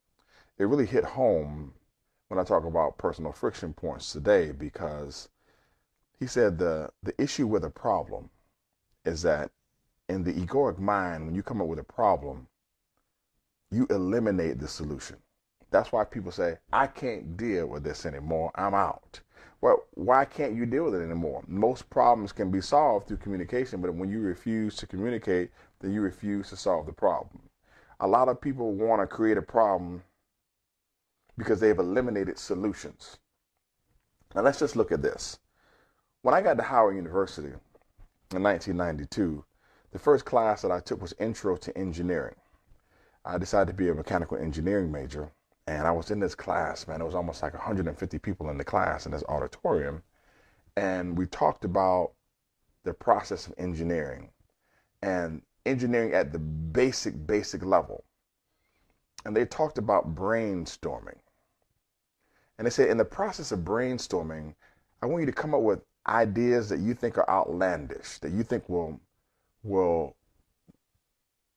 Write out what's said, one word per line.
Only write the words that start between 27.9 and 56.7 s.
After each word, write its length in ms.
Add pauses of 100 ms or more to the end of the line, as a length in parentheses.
A 80
lot 220
of 120
people 320
want 300
to 60
create 280
a 60
problem 640 (1300)
because 220
they've 200
eliminated 600
solutions. 800 (1160)
Now, 80
let's 180
just 160
look 160
at 100
this. 380 (800)
When 120
I 80
got 160
to 40
Howard 320
University 580 (800)
in 100
nineteen 340
ninety-two, 680 (460)
the 80
first 260
class 380
that 80
I 80
took 240
was 160
Intro 380
to 200
Engineering. 600 (880)
I 120
decided 360
to 40
be 120
a 60
mechanical 420
engineering 560
major, 400 (360)
and 180
I 40
was 200
in 100
this 140
class, 520
man. 140
It 40
was 100
almost 280
like 120
a 40
hundred 280
and 120
fifty 200
people 320
in 80
the 60
class 420
in 60
this 160
auditorium, 760 (720)
and 400
we 100
talked 380
about 480 (720)
the 120
process 520
of 120
engineering 720 (720)
and 400 (220)
engineering 480
at 200
the 60
basic, 880